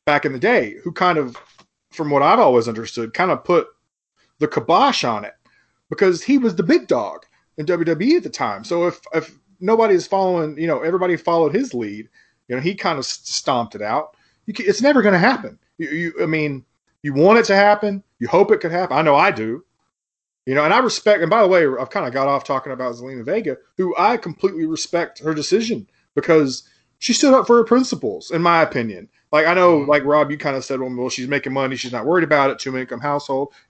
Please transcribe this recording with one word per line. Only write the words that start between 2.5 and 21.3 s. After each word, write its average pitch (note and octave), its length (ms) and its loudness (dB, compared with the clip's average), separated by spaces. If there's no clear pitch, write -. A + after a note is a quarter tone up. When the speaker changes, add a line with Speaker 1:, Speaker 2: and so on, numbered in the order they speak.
Speaker 1:
understood, A2+ 460 -8
kind F3+ 160 0
of C#3 120 -4
put F3 260 0
the D3+ 80 0
kibosh F#3+ 540 0
on A2 220 -4
it G2+ 100 -14
because F#3 340 0
he C#4 140 2
was A3+ 200 0
the F#3+ 60 0
big C#4 260 0
dog G2+ 360 -4
in D3+ 80 -8
W E3 220 -2
W E3+ 260 0
E F4 40 4
at - 60 0
the D3 60 -10
time. A2 360 -6
So F3 220 -2
if, F3 140 -6
if D#3+ 240 -6
nobody A3 340 2
is E3+ 120 0
following, F3 520 -2
you E3 80 -4
know, C#3+ 140 -2
everybody F3 360 -2
followed E3 380 0
his B3+ 180 -4
lead, G#2+ 360 -8
you B2 80 -6
know, C3 40 -4
he F3+ 140 -2
kind E3+ 240 -4
of B2+ 60 -6
s-, - 200 -10
stomped A#2+ 500 -4
it G#2 80 -10
out. A#2+ 320 -4
You G#3 80 -8
ca-, A3 100 -10
it's G3 160 0
never C#4 220 4
gonna G3 160 6
happen. G3+ 400 0
You, D#3+ 120 -8
you, E3 340 -6
I - 20 -2
mean, D3+ 400 -4
you D3 100 -6
want F3+ 260 6
it A3+ 80 4
to G3+ 80 2
happen. G#3 480 2
You A#2+ 100 -6
hope G3+ 220 4
it - 120 2
could E3 80 -4
happen. F3 260 -2
I D#3 60 2
know D3+ 120 4
I F3 160 4
do. A#2 320 -6
You C3 80 -2
know, D3 100 2
and E3 80 2
I A3+ 60 4
respect, G#3 420 0
and E3 80 0
by A3 140 2